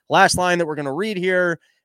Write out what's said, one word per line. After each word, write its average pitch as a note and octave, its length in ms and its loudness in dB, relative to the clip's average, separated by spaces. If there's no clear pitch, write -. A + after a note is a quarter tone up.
Last F3 260 4
line F3+ 220 0
that E3+ 80 0
we're D3+ 100 -6
gonna C#3+ 160 -6
read G3 260 -4
here. F3+ 420 0